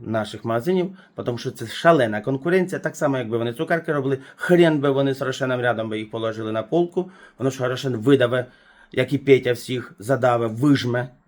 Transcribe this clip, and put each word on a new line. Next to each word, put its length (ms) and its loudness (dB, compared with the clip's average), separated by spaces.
наших 440 -6
магазинів, 520 -2
тому 120 -4
що 140 -6
це 160 -10
шалена 540 2
конкуренція, 580 0
так 160 -6
само, 220 0
якби 200 -2
вони 160 -2
цукерки 400 -2
робили, 240 -2
хрен 440 2
би 100 2
вони 240 0
з 80 -6
Рошеном 400 -4
рядом 280 -2
би 100 -4
їх 120 -10
положили 400 -6
на 120 -2
полку, 480 -2
воно 140 -2
що 160 -4
Рошен 300 -4
видаве, 480 4
як 220 0
і 40 0
Петя 360 4
всіх 460 -6
задаве, 480 2
вижме, 640 2